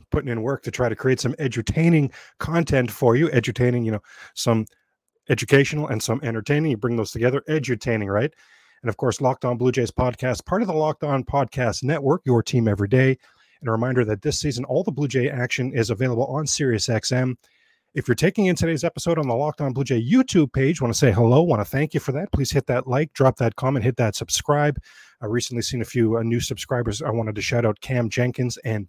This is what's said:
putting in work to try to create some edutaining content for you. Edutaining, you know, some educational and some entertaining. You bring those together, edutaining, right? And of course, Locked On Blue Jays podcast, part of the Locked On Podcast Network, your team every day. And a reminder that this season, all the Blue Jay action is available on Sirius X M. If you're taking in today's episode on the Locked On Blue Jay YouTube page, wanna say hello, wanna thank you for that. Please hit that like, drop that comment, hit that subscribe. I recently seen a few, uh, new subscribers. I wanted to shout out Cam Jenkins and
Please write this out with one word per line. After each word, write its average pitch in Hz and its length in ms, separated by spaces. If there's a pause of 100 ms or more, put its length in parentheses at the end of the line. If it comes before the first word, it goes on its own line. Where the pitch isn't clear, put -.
(100)
putting 147 200
in 113 120
work 131 220
to 117 80
try 123 160
to 110 80
create 131 240
some 135 140
edutaining 151 760 (280)
content 147 500
for 117 240
you. 160 140
Edutaining, 123 560
you 110 80
know, 104 100 (320)
some 113 320 (600)
educational 139 580
and 110 160
some 113 220
entertaining. 143 480
You 110 40
bring 117 200
those 110 160
together, 123 360
edutaining, 117 640
right? 120 220 (480)
And 117 60
of 107 80
course, 123 240
Locked 131 240
On 123 120
Blue 123 140
Jays 117 220
podcast, 123 540
part 196 160
of 220 40
the 180 80
Locked 156 300
On 135 180
Podcast 127 600
Network, 143 400
your 120 180
team 117 240
every 101 220
day. 131 280 (440)
And 117 80
a - 20
reminder 120 360
that 104 160
this 147 180
season, 127 240
all 147 180
the - 80
Blue 143 160
Jay 131 240
action 127 420
is 113 180
available 123 360
on 139 220
Sirius 120 400
X 110 240
M. 127 260 (540)
If - 140
you're 123 80
taking 196 320
in 180 80
today's 165 300
episode 170 340
on 147 80
the 120 80
Locked 143 260
On 139 120
Blue 135 100
Jay 120 180
YouTube 170 520
page, 135 280
wanna 117 140
say 127 160
hello, 120 320
wanna 123 220
thank 143 280
you 156 60
for 139 140
that. 165 180
Please 139 220
hit 139 160
that 127 180
like, 131 280
drop 131 240
that 117 180
comment, 131 280
hit 123 120
that 113 180
subscribe. 147 680 (400)
I 120 60
recently 120 360
seen 127 180
a 110 40
few, 113 320
uh, 117 60
new 117 160
subscribers. 117 640
I - 80
wanted 110 240
to 104 80
shout 120 220
out 107 160
Cam 123 280
Jenkins 123 500
and 107 300